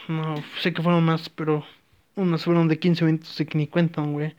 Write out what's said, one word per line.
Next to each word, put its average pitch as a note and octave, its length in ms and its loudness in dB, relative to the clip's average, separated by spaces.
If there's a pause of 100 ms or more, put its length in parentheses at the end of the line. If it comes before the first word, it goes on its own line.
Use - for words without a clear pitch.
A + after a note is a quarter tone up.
No, D#3+ 280 -4 (260)
sé F3+ 120 0
que E3 80 -6
fueron E3+ 220 4
más, D#3+ 260 2
pero D3+ 360 -2 (500)
unas F3 280 0
fueron E3+ 240 4
de D#3 120 2
quince E3+ 240 2
minutos D#3+ 380 0
y D#3 40 0
que D3+ 120 -6
ni D3+ 100 0
cuentan, D#3+ 460 0
güey. D3+ 260 -6